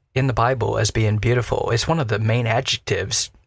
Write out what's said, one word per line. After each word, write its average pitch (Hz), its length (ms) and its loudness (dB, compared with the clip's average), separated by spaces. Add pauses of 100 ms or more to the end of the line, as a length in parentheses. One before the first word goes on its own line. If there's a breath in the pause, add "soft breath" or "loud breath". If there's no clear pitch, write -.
(160)
in 135 100 2
the 131 80 0
Bible 110 460 0
as 110 100 2
being 110 280 2
beautiful. 117 520 0
It's 117 180 0
one 165 120 0
of 127 80 -2
the 107 100 0
main 113 300 0
adjectives - 840 -2 (180)